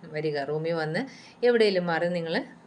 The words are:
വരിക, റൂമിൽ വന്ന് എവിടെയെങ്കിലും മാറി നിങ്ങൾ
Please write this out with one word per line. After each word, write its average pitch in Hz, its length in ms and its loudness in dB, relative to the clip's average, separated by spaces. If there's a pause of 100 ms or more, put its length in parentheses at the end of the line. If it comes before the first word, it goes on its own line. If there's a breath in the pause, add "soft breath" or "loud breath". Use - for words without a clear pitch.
വരിക, 151 400 -4
റൂമിൽ 156 300 -2
വന്ന് 160 300 -2 (420 loud breath)
എവിടെയെങ്കിലും 208 420 4
മാറി 170 220 0
നിങ്ങൾ 170 280 -2 (300)